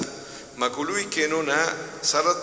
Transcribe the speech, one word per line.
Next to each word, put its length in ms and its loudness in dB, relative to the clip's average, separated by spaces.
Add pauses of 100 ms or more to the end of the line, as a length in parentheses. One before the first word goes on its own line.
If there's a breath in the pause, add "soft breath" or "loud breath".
(540 loud breath)
ma 160 0
colui 400 -2
che 180 2
non 220 0
ha 260 2 (240)
sarà 440 4